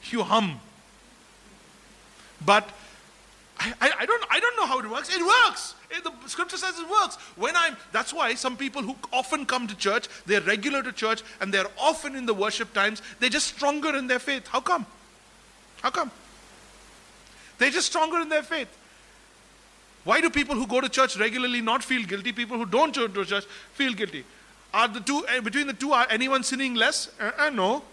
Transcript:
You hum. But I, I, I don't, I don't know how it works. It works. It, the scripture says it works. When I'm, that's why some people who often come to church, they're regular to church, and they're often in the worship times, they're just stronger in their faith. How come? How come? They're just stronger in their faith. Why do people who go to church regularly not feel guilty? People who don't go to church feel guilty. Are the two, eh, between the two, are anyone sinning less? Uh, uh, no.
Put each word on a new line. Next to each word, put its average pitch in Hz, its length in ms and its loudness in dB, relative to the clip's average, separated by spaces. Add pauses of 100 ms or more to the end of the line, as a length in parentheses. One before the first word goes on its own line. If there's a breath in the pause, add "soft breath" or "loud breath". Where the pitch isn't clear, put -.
You 233 140 0
hum. 185 360 2 (1900 loud breath)
But 208 220 6 (920 loud breath)
I, 226 220 -4
I, 294 180 6
I 220 60 -2
don't, 453 240 0
I 294 100 4
don't 480 160 0
know 427 100 2
how 262 140 0
it 220 100 -6
works. 294 240 -4
It 370 80 0
works. 440 540 4 (160)
It, 339 120 -8
the 269 260 -10
scripture 359 280 -4
says 349 220 -4
it 330 100 -10
works. 403 260 2 (200 loud breath)
When 262 200 -2
I'm, 330 200 2 (160)
that's 233 220 -2
why 269 220 2
some 254 200 -4
people 277 260 -6
who 247 140 -6 (160)
often 262 340 -2
come 254 220 0
to 202 80 -8
church, 196 320 0 (180 loud breath)
they're 202 160 4
regular 220 420 0
to 254 80 -6
church, 220 320 -2 (180 loud breath)
and 196 120 -4
they're 190 120 2 (120)
often 277 380 0
in 262 100 -6
the 226 80 2
worship 208 400 -2
times, 214 280 2 (180 loud breath)
they're 247 100 2
just 285 180 0
stronger 294 480 0
in 262 120 -4
their 247 120 2
faith. 269 280 -4
How 254 140 0
come? 330 240 0 (960)
How 247 80 0
come? 294 220 -4 (1500 loud breath)
They're 254 100 4
just 311 180 0
stronger 330 340 2
in 320 80 -4
their 311 120 2
faith. 302 340 -6 (1300 loud breath)
Why 233 160 4
do 330 80 4
people 285 260 0
who 254 100 -2
go 247 160 2
to 262 80 0
church 262 280 2
regularly 240 440 0
not 226 220 0
feel 254 200 -2
guilty? 196 280 -6
People 233 260 -4
who 226 80 -2
don't 247 300 2
go 247 120 0
to 196 180 -2
church 196 200 -2 (280 loud breath)
feel 262 200 0
guilty. 185 300 -6 (500 loud breath)
Are 220 140 4
the 220 140 -4
two, 285 260 -2
eh, 247 140 0
between 240 260 -2
the 269 60 -4
two, 277 200 0
are 233 160 6
anyone 254 340 2
sinning 262 320 -2
less? 240 340 2 (100)
Uh, 214 180 -2
uh, 294 120 2
no. 240 440 0